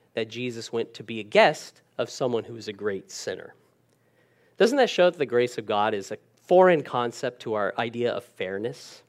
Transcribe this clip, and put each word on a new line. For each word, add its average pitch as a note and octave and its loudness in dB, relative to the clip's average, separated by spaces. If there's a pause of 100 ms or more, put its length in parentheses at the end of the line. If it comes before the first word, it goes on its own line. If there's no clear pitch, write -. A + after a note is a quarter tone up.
(140)
that A2+ -6
Jesus A#2 -10
went A#2 -6
to B2 -16
be A2+ -10
a G#2 -6
guest D#3 2 (160)
of A#2+ -2
someone A#2+ -2
who A#2+ -14
is A2 -14
a G#2+ -10
great G2 -6
sinner." - -12 (1000)
Doesn't A3+ 4
that A#3+ 4
show F3+ 4
that F3 -10
the D3 -2
grace A#2+ 0
of A2 -10
God G#2+ 0
is G2 -8
a G#2+ -10 (160)
foreign F3+ 6
concept A#2+ -4
to A2 -4
our G2+ -2
idea A#2+ -2
of - -8
fairness? G2+ -10